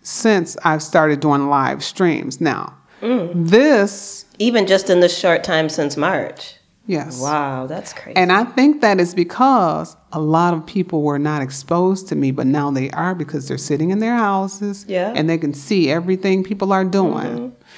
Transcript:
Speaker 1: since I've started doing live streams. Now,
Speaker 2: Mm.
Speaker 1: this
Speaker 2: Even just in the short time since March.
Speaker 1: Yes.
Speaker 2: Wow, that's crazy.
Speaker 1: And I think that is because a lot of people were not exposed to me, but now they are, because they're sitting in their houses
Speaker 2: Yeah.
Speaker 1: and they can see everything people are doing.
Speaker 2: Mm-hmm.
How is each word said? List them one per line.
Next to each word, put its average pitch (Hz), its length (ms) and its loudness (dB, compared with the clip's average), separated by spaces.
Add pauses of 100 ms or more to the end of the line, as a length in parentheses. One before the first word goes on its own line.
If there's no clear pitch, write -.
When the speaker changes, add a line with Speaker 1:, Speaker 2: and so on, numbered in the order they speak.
Speaker 1:
since 196 600 0
I've 156 180 2
started 151 380 2
doing 143 300 2
live 139 340 0
streams. - 560 -2
Now, - 340 -2 (280)
Speaker 2:
Mm. 208 320 -2
Speaker 1:
this 202 880 4 (160)
Speaker 2:
Even 220 260 2
just 190 240 2
in 180 120 6
the 175 80 6
short 170 340 2
time 160 260 0
since 147 280 -4
March. 147 580 -4 (300)
Speaker 1:
Yes. 135 340 -4
Speaker 2:
Wow, 139 480 -2
that's 165 240 -10
crazy. - 240 -16
Speaker 1:
And 185 160 0
I 208 140 2
think 285 360 2
that 202 200 4
is 175 120 0
because 175 840 0 (160)
a 160 80 -4
lot 165 320 2
of 160 120 -6
people 170 380 -2
were 143 160 0
not 151 220 -2
exposed 180 680 -2
to 156 80 -4
me, 139 160 0
but 131 160 -2
now 143 240 2
they 135 200 -2
are, 180 220 -2
because 143 360 -6
they're 131 80 -4
sitting 151 320 -2
in 196 100 0
their 233 160 0
houses 202 720 -2
Speaker 2:
Yeah. 190 260 -2
Speaker 1:
and 160 160 0
they 165 80 2
can 147 160 -2
see 160 380 0
everything 190 520 0
people 196 280 -4
are 190 140 2
doing. 180 420 0
Speaker 2:
Mm-hmm. 240 220 -8 (280)